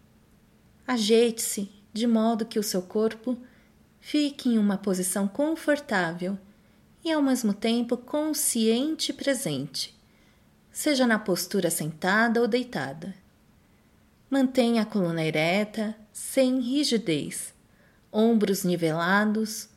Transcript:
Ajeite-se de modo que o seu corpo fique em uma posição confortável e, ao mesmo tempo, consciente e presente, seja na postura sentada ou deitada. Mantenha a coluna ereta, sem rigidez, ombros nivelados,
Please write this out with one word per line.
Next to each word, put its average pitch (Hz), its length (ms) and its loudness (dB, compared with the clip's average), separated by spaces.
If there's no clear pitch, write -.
Ajeite-se 226 800 2
de 220 160 -2
modo 220 380 2
que 226 140 -4
o 202 40 0
seu 190 180 -2
corpo 220 560 -2
fique 294 480 -2
em 233 100 4
uma 202 200 2
posição 196 500 -2
confortável 202 1080 -2
e, 330 80 0
ao 311 100 2
mesmo 254 320 2
tempo, 233 440 0
consciente 294 1120 0
e - 20 -10
presente, 156 840 -4
seja 262 360 0
na 220 120 2
postura 180 500 -2
sentada 202 720 0
ou 240 60 2
deitada. 180 680 -4
Mantenha 254 540 2
a - 20 -2
coluna 170 400 0
ereta, 202 680 0
sem 262 480 0
rigidez, 226 920 -2
ombros 214 520 2
nivelados, 185 1120 0